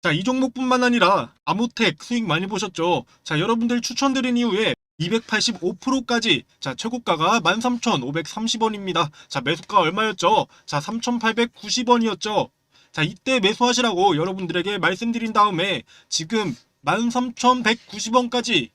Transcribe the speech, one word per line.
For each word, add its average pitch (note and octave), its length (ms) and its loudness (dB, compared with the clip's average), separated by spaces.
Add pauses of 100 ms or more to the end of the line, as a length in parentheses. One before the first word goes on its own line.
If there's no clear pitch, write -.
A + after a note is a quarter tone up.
자, F3 100 0
이 E3+ 140 0
종목뿐만 B3+ 580 0
아니라 G3 520 2 (100)
아모텍 G3+ 580 -2
수익 A#3+ 220 -4
많이 E3+ 220 0
보셨죠? F3+ 580 -2 (200)
자, D#3 140 -2
여러분들 A#3 440 0
추천드린 B3+ 560 0
이후에 G#3 360 2 (220)
이백팔십오 G3 800 -2
프로까지, A#3 720 0 (140)
자, C3 160 -6
최고가가 G#3+ 680 0
만 F#3 200 0
삼천 A#3 440 0
오백삼십 G#3+ 580 -4
원입니다. F#3+ 480 -2 (180)
자, C#3 140 -4
매수가 D#3+ 360 0
얼마였죠? F#3+ 680 2 (180)
자, D3 160 -4
삼천팔백구십 A#3 1080 -2
원이었죠. G#3+ 580 0 (420)
자, - 120 -2
이때 B3+ 380 0
매수하시라고 A3 760 2
여러분들에게 F#3 640 -2
말씀드린 A3+ 560 -2
다음에 G3 480 2 (260)
지금 E3 480 -2 (240)
만 G#3 300 0
삼천백구십 A#3 1040 0
원까지 A#3 600 0